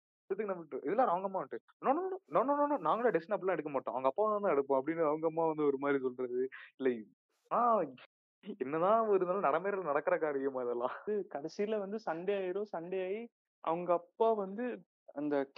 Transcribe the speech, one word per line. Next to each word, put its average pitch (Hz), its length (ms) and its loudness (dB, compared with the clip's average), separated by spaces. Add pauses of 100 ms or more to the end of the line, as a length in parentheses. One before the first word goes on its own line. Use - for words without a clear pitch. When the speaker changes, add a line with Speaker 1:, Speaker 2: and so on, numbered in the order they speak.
(300)
Speaker 1:
இதுக்கு 196 240 -4
நம்ம 170 100 -10
விட்டு-, 139 200 -8
இதெல்லாம் 220 240 2
அவங்க 185 180 0
அம்மா 190 140 -4
வந்துட்டு, 123 200 -8 (240)
"No, 208 40 2
no, 311 160 2
no, 381 140 -6 (160)
no, 180 60 6
no, 269 120 2
no, 285 120 2
no, 285 120 2
no, - 20 -2
நாங்களே 196 400 2
டெசிஷன் 208 180 -4
அப்படிலாம் 180 200 0
எடுக்க 151 140 -4
மாட்டோம். 123 240 -2
அவங்க 131 140 2
அப்பா 208 300 2
தான் 196 180 2
எடுப்போம்." 139 220 2
அப்படின்னு 165 260 0
அவங்க 156 220 0
அம்மா 165 200 0
வந்து 151 180 0
ஒரு 139 140 2
மாதிரி 139 240 0
சொல்றது. 127 460 -2 (280)
இல்ல, 127 240 0 (520)
ஆ, 220 320 4 (760)
என்னதான் 190 560 2
இருந்தாலும் 180 280 2
நடைமுறையில 180 400 0
நடக்கிற 151 360 0
காரியம் 139 360 0
அதெல்லாம். 123 460 -2
Speaker 2:
அது 208 300 -4
கடைசியில 202 480 -4
வந்து 202 280 -6
சண்டே 180 300 -2
ஆயிரும். 196 400 -4
சண்டே 185 280 -4
ஆகி 220 240 -6 (320)
அவங்க 175 320 0
அப்பா 226 400 2
வந்து 208 520 -4 (280)
அந்த 143 460 0